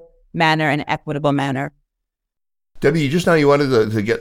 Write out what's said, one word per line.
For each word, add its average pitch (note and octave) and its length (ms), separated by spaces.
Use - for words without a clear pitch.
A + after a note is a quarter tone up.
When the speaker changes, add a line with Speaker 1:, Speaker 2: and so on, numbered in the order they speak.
Speaker 1:
manner D#3+ 360
and D3 180
equitable D3 460
manner. C#3 400
Speaker 2:
Debbie, D3 280
just E3 180
now F3 80
you C#3+ 140
wanted C#3+ 220
to, A2 180
to A2 140
get A2 180